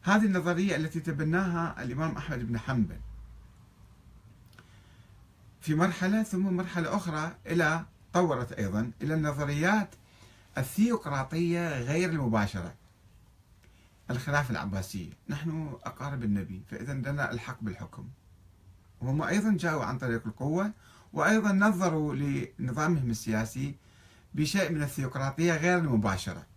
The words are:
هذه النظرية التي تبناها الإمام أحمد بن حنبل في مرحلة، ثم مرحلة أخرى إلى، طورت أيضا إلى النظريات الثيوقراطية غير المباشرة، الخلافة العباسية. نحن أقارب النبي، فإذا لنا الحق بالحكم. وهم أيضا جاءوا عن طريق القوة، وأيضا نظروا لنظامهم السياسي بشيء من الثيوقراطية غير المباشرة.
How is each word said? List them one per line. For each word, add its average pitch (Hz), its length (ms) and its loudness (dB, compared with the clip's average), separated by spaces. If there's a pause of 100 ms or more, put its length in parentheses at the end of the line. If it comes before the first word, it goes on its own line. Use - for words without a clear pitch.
هذه 214 220 4
النظرية 180 500 2
التي 156 240 -2
تبناها 165 840 0
الإمام 139 340 -2
أحمد 139 300 -6
بن 117 120 -2
حنبل 113 380 -2 (2750)
في 156 140 0
مرحلة، 185 480 2
ثم 190 300 0
مرحلة 175 420 -2
أخرى 160 400 -2 (100)
إلى، 165 400 2 (280)
طورت 147 380 2
أيضا 107 400 -2 (100)
إلى 151 120 -2
النظريات 151 840 0 (640)
الثيوقراطية 165 1200 0
غير 156 300 0
المباشرة، 107 640 0 (1400)
الخلافة 135 400 -2
العباسية. 95 580 -4 (200)
نحن 151 540 -6
أقارب 135 400 -8
النبي، 98 380 -2 (100)
فإذا 117 220 -8
لنا 135 380 -2
الحق 123 300 -8
بالحكم. - 460 -8 (920)
وهم 135 200 0
أيضا 202 380 2
جاءوا 156 240 0
عن 127 140 -4
طريق 117 300 -2
القوة، 160 440 -2 (420)
وأيضا 208 380 4
نظروا 175 640 4
لنظامهم 139 960 0
السياسي 113 680 -2 (580)
بشيء 160 380 2
من 151 120 0
الثيوقراطية 135 720 0
غير 175 240 4
المباشرة. 104 680 0 (120)